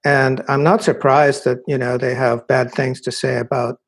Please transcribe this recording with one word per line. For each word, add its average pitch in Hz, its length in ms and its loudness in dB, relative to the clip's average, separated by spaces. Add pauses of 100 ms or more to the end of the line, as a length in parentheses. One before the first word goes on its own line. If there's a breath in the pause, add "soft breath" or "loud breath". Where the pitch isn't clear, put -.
And 135 440 2
I'm 143 140 0
not 190 200 2
surprised 139 600 2
that, 123 220 0
you 139 120 -2
know, 123 180 -2
they 123 180 -2
have 120 340 -2
bad 127 240 0
things 131 300 -4
to 123 100 -6
say 127 260 -4
about 123 480 -4